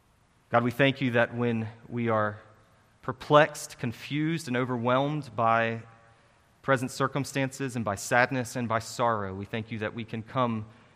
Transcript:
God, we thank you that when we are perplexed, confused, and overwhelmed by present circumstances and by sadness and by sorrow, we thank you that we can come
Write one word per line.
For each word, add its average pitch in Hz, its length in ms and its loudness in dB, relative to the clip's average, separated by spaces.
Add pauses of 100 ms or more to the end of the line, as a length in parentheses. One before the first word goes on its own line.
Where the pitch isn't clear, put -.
(500)
God, 117 140 4
we 120 80 2
thank 135 300 2
you 127 100 0
that 117 240 2
when 117 320 -2 (220)
we 120 180 -4
are 107 320 0 (640)
perplexed, - 760 2
confused, 151 680 -4
and 123 80 -2
overwhelmed 127 800 0
by 113 460 2 (800)
present 131 300 0
circumstances 135 840 -2
and 120 80 -2
by 101 120 -2
sadness 123 600 0
and 120 140 -4
by 113 100 2
sorrow, 107 540 0
we 98 100 -8
thank 113 280 -8
you 113 80 -8
that 107 140 -4
we 113 120 -8
can 113 180 -8
come 117 420 -2 (300)